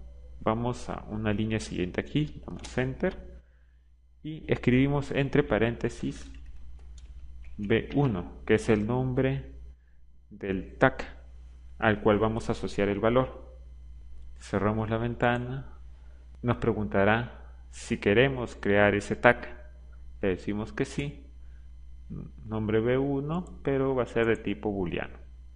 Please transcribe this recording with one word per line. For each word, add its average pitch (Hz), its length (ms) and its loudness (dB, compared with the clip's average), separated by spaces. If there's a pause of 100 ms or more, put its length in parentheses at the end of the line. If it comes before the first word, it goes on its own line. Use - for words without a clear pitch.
(420)
vamos 117 480 0
a 90 200 -8
una 107 240 0
línea 110 280 0
siguiente 90 400 -2
aquí, - 460 -2
damos - 320 -6
Enter 131 640 -2 (800)
y 156 280 -8
escribimos 139 600 4
entre 139 300 4
paréntesis 117 880 0 (1300)
V 104 360 2
uno, 123 520 0
que 110 80 6
es - 140 4
el 104 180 4
nombre 131 760 0 (680)
del 98 480 -4
tag 131 180 6 (840)
al 107 220 4
cual 104 180 6
vamos 110 300 0
a 120 40 0
asociar 101 360 0
el 101 100 2
valor. 120 600 0 (800)
Cerramos 107 520 0
la 113 80 2
ventana, 120 800 -2 (640)
nos 120 140 2
preguntará 104 1040 2 (100)
si - 280 -4
queremos 123 580 4
crear 101 380 6
ese 101 220 0
tag. - 540 4 (520)
Le 101 60 4
decimos 104 440 -2
que 135 140 -2
sí, - 440 -8 (1160)
nombre 110 340 2
V 120 160 4
uno, 143 680 -2
pero 135 320 2
va 123 100 2
a - 20 0
ser 117 200 4
de 113 100 6
tipo 101 360 -2
booleano. 85 460 -4 (380)